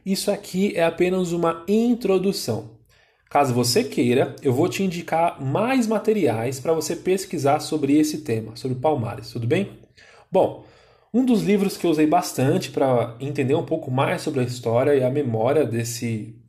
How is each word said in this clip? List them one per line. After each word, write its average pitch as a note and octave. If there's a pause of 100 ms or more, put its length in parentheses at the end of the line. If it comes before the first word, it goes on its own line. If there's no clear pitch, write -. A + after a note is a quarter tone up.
isso F#3+
aqui F#3+
é E3
apenas F3+
uma E3
introdução. G3 (580)
Caso C3+
você B2
queira, C#3
eu C3+
vou D#3
te -
indicar E3+
mais G#3+
materiais E3+
pra E3
você D#3+
pesquisar D3+
sobre D3
esse D3+
tema, A2+
sobre B2+
Palmares, B2+
tudo A#2
bem? F#3 (600)
Bom, - (480)
um B3+
dos A3+
livros F#3+
que -
eu E3+
usei D#3
bastante D3
pra B2
entender C3+
um E3+
pouco D#3
mais D#3
sobre C3+
a B2
história B2
e B2+
a B2+
memória C3
desse A2+ (140)